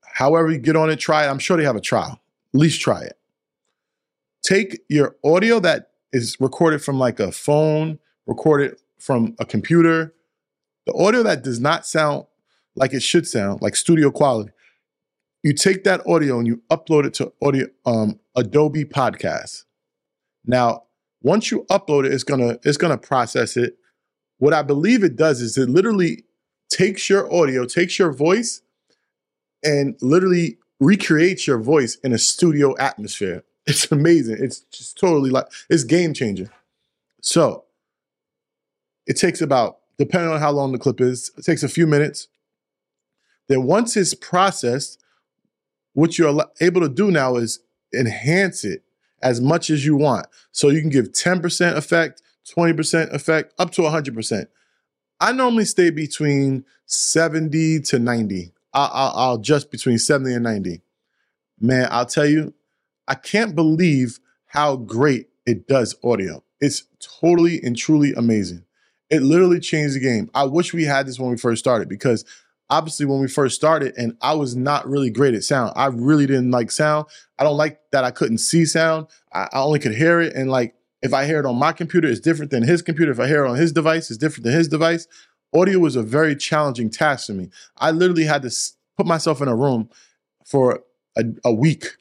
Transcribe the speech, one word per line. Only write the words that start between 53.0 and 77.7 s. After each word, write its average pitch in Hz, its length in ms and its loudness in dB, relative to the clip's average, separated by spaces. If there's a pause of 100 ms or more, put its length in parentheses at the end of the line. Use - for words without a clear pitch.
effect, 156 440 -2
up 175 140 -2
to 175 120 0
a 151 60 0
hundred 143 240 -4
percent. 110 360 -6 (680)
I 202 120 2
normally 247 320 0
stay 175 260 2
between 143 760 -2 (220)
seventy 160 960 0
to 147 160 -2
ninety. 107 540 -4 (200)
I, 139 140 0
I, 131 280 -2
I'll 127 200 0
adjust 143 360 -2
between 117 280 0
seventy 135 360 0
and 120 80 -2
ninety. 95 400 -4 (760)
Man, 127 300 2
I'll 123 160 -2
tell 147 200 0
you, 156 280 0 (520)
I 135 80 -2
can't 208 400 -2
believe 156 640 2 (280)
how 143 300 0
great 120 520 0 (180)
it 113 220 -4
does 131 340 2
audio. 98 400 -2 (180)
It's - 240 -2 (140)
totally 170 640 2
and 120 140 -4
truly 147 380 2
amazing. 104 500 -2 (460)
It 156 100 2
literally 175 400 4
changed 147 340 -2
the 135 60 -4
game. 117 340 -2
I 139 100 2
wish 160 280 -2
we 160 120 -2
had 139 220 0
this 127 140 -12
when 127 100 -4
we 120 60 -2
first 117 240 -2
started, 113 280 0
because 107 360 -2 (460)
obviously 156 340 -2
when 139 160 0
we 135 80 -2
first 135 260 0
started 151 440 0
and 117 240 -4
I 135 120 0
was 131 220 -4
not 139 320 -2
really 139 220 0
great 123 240 2
at 98 100 -4
sound. 127 320 -2
I 131 100 2
really 139 400 2
didn't 127 240 2
like 120 200 0
sound. 151 360 0 (320)
I 139 60 2
don't 147 140 2
like 151 200 0 (140)